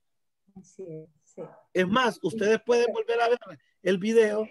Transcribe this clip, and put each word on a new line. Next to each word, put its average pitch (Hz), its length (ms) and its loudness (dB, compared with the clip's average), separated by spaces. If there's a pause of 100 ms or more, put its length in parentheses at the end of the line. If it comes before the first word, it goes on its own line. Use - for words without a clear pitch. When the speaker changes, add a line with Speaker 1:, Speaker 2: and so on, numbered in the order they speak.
(540)
Speaker 1:
Así - 280 -20
es, 156 260 -14 (140)
sí. - 200 -20 (300)
Speaker 2:
Es 185 160 2
más, 240 280 0
Speaker 1:
Sí. - 80 -20
Speaker 2:
ustedes 220 360 0
pueden 240 320 0
volver 226 300 -2
a 233 80 2
ver 247 80 2 (440)
el 190 140 2
video 214 540 2